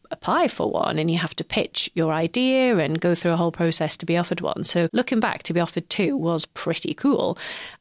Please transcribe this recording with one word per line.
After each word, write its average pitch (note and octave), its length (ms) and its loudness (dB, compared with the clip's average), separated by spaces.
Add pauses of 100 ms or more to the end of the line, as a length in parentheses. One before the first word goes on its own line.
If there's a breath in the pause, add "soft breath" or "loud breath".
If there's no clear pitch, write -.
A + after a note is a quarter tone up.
(100)
apply C#4 380 0
for - 220 -2
one - 280 0
and D#3+ 120 2
you E3 80 2
have E3 180 -4
to D#3+ 80 -6
pitch - 500 -2
your E3 180 2
idea B3 680 2
and D#3 220 0
go F3 140 4
through E3+ 180 0
a E3 40 2
whole E3+ 160 2
process E3 460 0
to E3 80 -6
be E3+ 100 2
offered F3 240 -2
one. - 240 -2
So E3+ 280 2
looking B3 280 2
back, A3 240 -2
to - 80 -2
be F3 80 2
offered E3+ 280 -4
two D#3 280 0
was E3 300 0
pretty - 480 -4
cool. - 440 2 (420 loud breath)